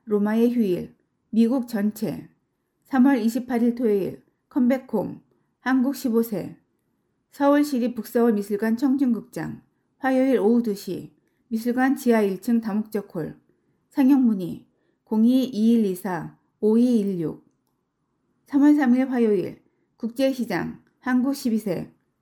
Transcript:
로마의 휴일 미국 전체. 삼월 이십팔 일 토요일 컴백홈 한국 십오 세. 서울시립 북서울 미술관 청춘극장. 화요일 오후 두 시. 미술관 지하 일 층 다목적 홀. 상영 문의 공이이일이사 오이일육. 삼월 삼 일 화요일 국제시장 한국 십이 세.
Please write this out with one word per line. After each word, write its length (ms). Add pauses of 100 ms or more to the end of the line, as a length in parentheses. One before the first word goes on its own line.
로마의 500
휴일 400 (340)
미국 380
전체. 600 (580)
삼월 340
이십팔 420
일 140
토요일 480 (260)
컴백홈 720 (380)
한국 360
십오 280
세. 340 (720)
서울시립 640
북서울 400
미술관 440
청춘극장. 840 (380)
화요일 400
오후 240
두 100
시. 400 (360)
미술관 460
지하 280
일 180
층 180
다목적 540
홀. 240 (520)
상영 360
문의 400 (380)
공이이일이사 1300 (260)
오이일육. 840 (1040)
삼월 280
삼 200
일 160
화요일 500 (360)
국제시장 840 (180)
한국 360
십이 240
세. 340 (280)